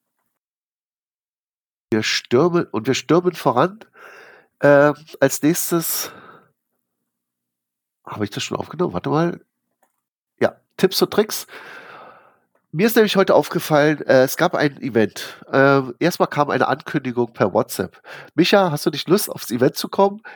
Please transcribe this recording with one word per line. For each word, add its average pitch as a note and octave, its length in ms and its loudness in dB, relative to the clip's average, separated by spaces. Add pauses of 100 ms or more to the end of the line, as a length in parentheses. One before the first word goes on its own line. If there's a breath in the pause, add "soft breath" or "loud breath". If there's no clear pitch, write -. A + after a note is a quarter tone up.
(1900)
Wir A2 100 0
stürmen, E3+ 680 0
und A2+ 160 -6
wir B2+ 60 0
stürmen F3 400 0
voran. F3 440 0 (840 loud breath)
Äh, C#3+ 340 6 (240)
als - 240 0
nächstes, - 720 -2 (1900 loud breath)
habe G#2+ 160 -10
ich - 80 -4
das - 140 -10
schon - 120 -8
aufgenommen? - 380 -8
Warte - 160 -6
mal. D#3+ 300 -2 (1000)
Ja, - 160 -2 (220)
Tipps - 260 0
und F3+ 80 0
Tricks. - 380 -4 (1200 loud breath)
Mir F3+ 160 0
ist A3 80 0
nämlich G#3+ 220 2
heute F#3+ 180 2
aufgefallen, D3+ 680 0
äh, C3 200 4
es C3 140 -2
gab E3+ 180 0
ein C#3+ 260 -2
Event. A2 720 -4
Ähm, C3+ 460 2
erstmal E3+ 300 0
kam C#3+ 200 -2
eine B2 200 0
Ankündigung B2+ 640 -4
per G2+ 200 0
WhatsApp. - 480 -4 (360 loud breath)
"Micha, F#3 340 2
hast D3 160 -4
du E3+ 40 0
nicht D3 180 -4
Lust, D#3+ 240 0
aufs - 180 -12
Event B2 240 2
zu - 140 -8
kommen? G3+ 340 0 (140)